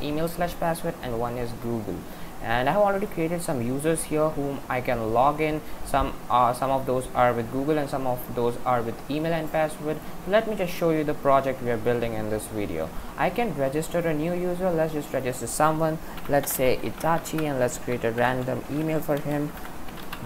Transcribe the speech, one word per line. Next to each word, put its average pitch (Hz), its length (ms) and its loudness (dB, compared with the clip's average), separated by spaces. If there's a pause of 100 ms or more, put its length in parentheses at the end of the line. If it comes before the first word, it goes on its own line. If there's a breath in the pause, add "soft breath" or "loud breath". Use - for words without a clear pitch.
email 151 260 -2
slash 170 300 -4
password 165 440 -2
and 117 180 -2
one 120 160 -2
is 117 160 -4 (100)
Google. 110 340 -2 (460 loud breath)
And 120 260 2
I 147 40 4
have 208 100 4
already 196 240 2
created 170 340 -2
some 143 220 -2
users 143 400 0
here 151 260 2
whom 143 400 -2
I 127 140 -2
can 117 320 0
log 143 260 6
in. 156 220 0 (240 loud breath)
Some, 135 260 2 (160)
uh, 120 240 6
some 131 180 0
of 135 140 2
those 127 300 0
are 123 180 6
with 117 180 -2
Google 139 280 0
and 143 100 -2
some 135 180 -2
of 123 140 0 (140)
those 120 320 0
are 123 160 4
with 113 280 -6
email 156 220 0
and 156 180 -2
password. 156 460 0 (320 loud breath)
Let 214 180 4
me 214 80 -2
just 180 160 0
show 170 200 2
you 156 140 2
the 147 100 0
project 135 480 4
we 120 80 0
are 117 80 2
building 117 340 0
in 110 160 -2
this 107 200 -2
video. 87 420 -2 (260 loud breath)
I 165 140 2
can 220 240 -2
register 139 460 0
a 165 120 0
new 156 220 0
user. 180 360 0
Let's 160 220 2
just 147 180 -4
register 123 360 -2
someone. 156 500 2 (320 loud breath)
Let's 139 240 2
say 127 300 4
Itachi, 160 640 0
and 143 140 -2
let's 123 200 0
create 120 260 -4
a 117 60 2
random 123 600 0
email 156 300 0
for 143 180 0
him. 147 320 -2 (760)